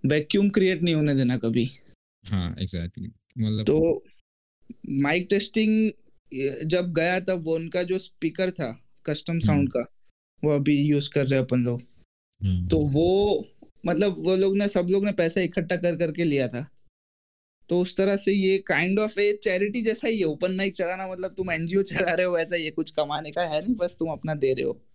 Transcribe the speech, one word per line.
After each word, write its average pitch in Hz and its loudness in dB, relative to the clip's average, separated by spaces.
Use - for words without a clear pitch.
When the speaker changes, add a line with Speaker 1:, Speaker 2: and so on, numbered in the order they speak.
Speaker 1:
vacuum 151 2
create 185 2
नहीं 170 2
होने 151 2
देना 127 2
कभी। 113 0
Speaker 2:
हाँ, 95 -2
exactly। 90 -8
मतलब, 107 -2
Speaker 1:
तो 156 2
mic 147 0
testing, 214 2
ये 135 -4
जब 180 0
गया, 175 2
तब 185 -2
वो 160 -2
उनका 165 -4
जो 185 -2
speaker 180 -4
था 127 -6
कस्टम 165 -4
साउंड 98 4
Speaker 2:
हम्म। 95 2
Speaker 1:
का, - -4
वो 151 2
अभी 143 2
यूज़ 147 2
कर 139 0
रहे 135 2
हैं 127 0
अपन 127 0
लोग। 120 -2
Speaker 2:
हम्म। 90 0
Speaker 1:
तो 160 2
वो, 170 2
मतलब, 180 0
वो 170 0
लोग 196 2
ने, 202 2
सब 180 0
लोग 196 2
ने 202 0
पैसा 175 2
इकट्ठा 175 -2
कर 175 0
करके 160 -2
लिया 139 2
था। 123 -6
तो 180 2
उस 180 -4
तरह 196 2
से 196 0
ये 190 2
kind 180 2
of 214 0
a 214 -6
charity 208 0
जैसा 226 0
ही 226 0
है। 175 2
ओपन 180 -2
mic 190 -2
चलाना, 185 -4
मतलब, 185 -8
तुम 185 -4
एनजीओ 170 0
चला 180 0
रहे 180 0
हो, 175 0
वैसा 165 -2
ही 165 0
है, 156 -2
कुछ 160 -4
कमाने 151 -4
का 175 -2
है 156 -2
नहीं, 240 0
बस 175 -4
तुम 165 -2
अपना 156 -6
दे 135 0
रहे 135 -2
हो। - -6